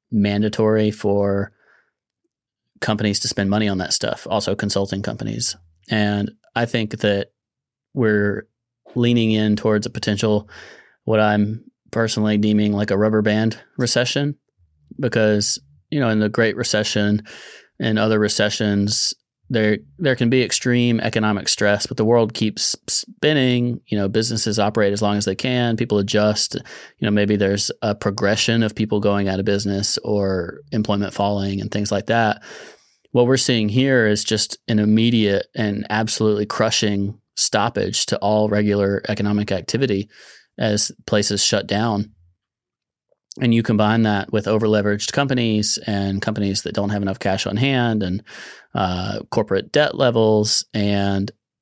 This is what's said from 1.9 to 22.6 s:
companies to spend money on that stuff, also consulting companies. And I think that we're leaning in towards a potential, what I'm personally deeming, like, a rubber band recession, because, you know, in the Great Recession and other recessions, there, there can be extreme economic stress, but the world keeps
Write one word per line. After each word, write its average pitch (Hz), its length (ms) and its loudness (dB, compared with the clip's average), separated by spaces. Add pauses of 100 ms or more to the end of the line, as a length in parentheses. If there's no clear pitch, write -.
companies 107 400 0
to - 80 -4
spend 98 220 -2
money 107 180 0
on 98 120 -2
that 90 120 -4
stuff, - 380 -4
also 101 240 -2
consulting 98 480 -4
companies. 110 540 -6 (340)
And 104 420 0 (240)
I 117 100 0
think 113 340 -4
that 101 320 0 (640)
we're 104 520 0 (460)
leaning 120 380 2
in 107 240 2
towards 107 320 0
a - 20 -8
potential, 104 580 -2 (580)
what 110 140 2
I'm 107 440 2 (260)
personally 107 480 0
deeming, 104 340 2
like, 104 200 -2
a 95 60 0
rubber 107 260 2
band 110 340 0 (220)
recession, 131 580 -2 (600)
because, 107 600 2 (300)
you 151 100 -2
know, 120 100 2
in 107 100 2
the 107 100 2
Great 110 260 2
Recession 107 680 0 (560)
and 110 180 0
other 107 220 2
recessions, 104 960 0 (340)
there, 107 280 2 (200)
there 139 200 0
can 120 120 0
be 127 140 2
extreme 120 560 0
economic 107 480 -2
stress, 101 400 0
but - 80 -8
the 110 80 0
world 113 300 4
keeps - 420 -2 (140)